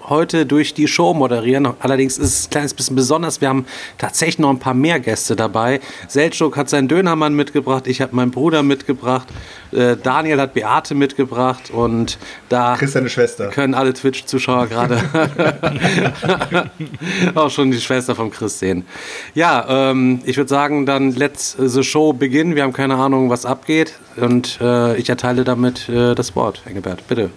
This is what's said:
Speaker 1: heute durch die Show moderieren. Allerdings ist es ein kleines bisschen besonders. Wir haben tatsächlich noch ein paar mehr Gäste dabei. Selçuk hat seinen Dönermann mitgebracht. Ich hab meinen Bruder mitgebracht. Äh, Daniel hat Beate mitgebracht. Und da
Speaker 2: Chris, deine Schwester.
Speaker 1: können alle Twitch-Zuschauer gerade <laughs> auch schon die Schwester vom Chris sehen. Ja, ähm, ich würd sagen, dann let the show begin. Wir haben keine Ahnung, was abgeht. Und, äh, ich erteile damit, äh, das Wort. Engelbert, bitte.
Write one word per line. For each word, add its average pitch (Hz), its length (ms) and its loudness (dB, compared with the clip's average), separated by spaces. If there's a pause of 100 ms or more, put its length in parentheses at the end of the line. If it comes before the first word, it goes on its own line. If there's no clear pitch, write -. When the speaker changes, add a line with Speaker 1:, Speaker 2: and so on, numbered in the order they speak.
Speaker 1:
heute 160 360 2
durch 147 280 2
die 151 140 0
Show 175 260 2
moderieren. 127 540 2 (120)
Allerdings 135 380 0
ist 143 220 0
es - 80 -6
ein - 20 -18
kleines 143 240 -2
bisschen - 220 -4
besonders. 147 460 0
Wir 139 80 2
haben 131 160 0 (320)
tatsächlich - 420 -2
noch 147 100 4
ein 127 100 2
paar 131 140 -2
mehr 143 280 2
Gäste 113 340 -2
dabei. 113 460 0 (280)
Selçuk 156 460 0
hat 139 140 -2
seinen 139 180 2
Dönermann 156 460 2
mitgebracht. 139 540 0
Ich 127 140 -2
hab 127 120 -4
meinen 123 180 2
Bruder 151 320 2
mitgebracht. 127 640 0 (460)
Äh, 123 280 4
Daniel 147 380 0
hat 131 140 -2
Beate 127 420 0
mitgebracht. 127 760 0
Und 113 460 0 (300)
da 123 300 2
Speaker 2:
Chris, 139 160 -2
deine 131 160 0
Schwester. 110 400 0
Speaker 1:
können 135 240 0
alle 131 200 2
Twitch-Zuschauer 127 760 0
gerade 120 360 0
<laughs> 160 1700 -2 (640)
auch 156 140 4
schon 135 220 2
die 117 100 0
Schwester 123 340 -2
vom 113 160 -4
Chris - 280 -6
sehen. 92 260 -2 (480)
Ja, 151 320 2 (260)
ähm, 127 320 2
ich 127 140 -2
würd 143 100 0
sagen, 143 380 0
dann 135 300 2
let 143 220 0
the 131 460 0
show 156 300 2
begin. 143 420 0
Wir 143 80 2
haben 135 80 0
keine 135 240 0
Ahnung, 131 340 2
was 120 160 -2
abgeht. 156 500 -2 (200)
Und, 120 460 0
äh, 120 340 2
ich 120 140 -2
erteile 123 340 0
damit, 123 460 0
äh, 120 260 2
das 120 220 -4
Wort. 113 280 -2
Engelbert, 92 440 -8
bitte. 113 280 0